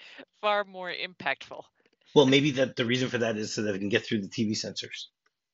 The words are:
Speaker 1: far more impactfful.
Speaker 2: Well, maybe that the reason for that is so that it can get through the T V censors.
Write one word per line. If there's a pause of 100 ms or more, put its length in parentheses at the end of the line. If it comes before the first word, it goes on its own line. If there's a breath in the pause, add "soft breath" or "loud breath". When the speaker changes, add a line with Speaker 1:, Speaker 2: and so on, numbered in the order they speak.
(420 loud breath)
Speaker 1:
far
more
impactfful. (520)
Speaker 2:
Well,
maybe
that
the
reason
for
that
is
so
that
it
can
get
through
the
T
V
censors. (440)